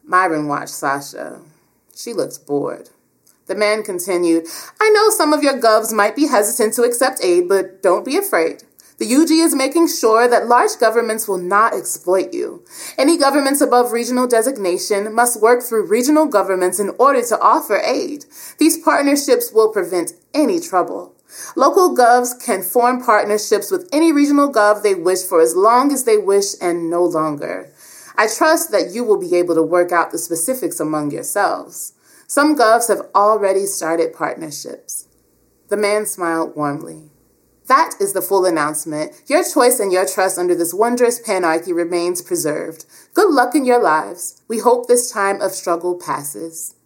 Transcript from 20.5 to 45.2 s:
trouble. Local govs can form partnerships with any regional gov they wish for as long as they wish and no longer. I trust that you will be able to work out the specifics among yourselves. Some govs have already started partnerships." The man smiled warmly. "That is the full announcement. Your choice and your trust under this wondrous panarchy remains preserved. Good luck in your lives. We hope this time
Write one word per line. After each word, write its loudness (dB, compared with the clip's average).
trouble. -4
Local 4
govs 4
can -4
form 0
partnerships 0
with -4
any 4
regional 2
gov 2
they 2
wish 0
for 2
as 4
long 4
as -4
they 4
wish 0
and -2
no 0
longer. -4
I 2
trust 0
that 0
you -6
will 2
be -2
able 2
to 2
work 0
out 0
the -8
specifics -6
among -4
yourselves. -6
Some 2
govs 2
have -2
already 2
started -2
partnerships." -10
The -2
man 0
smiled -4
warmly. -8
"That 2
is -2
the -2
full 0
announcement. -4
Your 2
choice 2
and 0
your 2
trust -2
under 0
this -4
wondrous 0
panarchy -2
remains -2
preserved. -6
Good 2
luck 2
in 2
your 4
lives. -2
We -4
hope 2
this 2
time -2